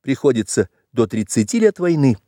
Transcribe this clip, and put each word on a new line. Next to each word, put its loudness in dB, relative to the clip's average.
приходится -2
до 0
тридцати -2
лет 2
войны 2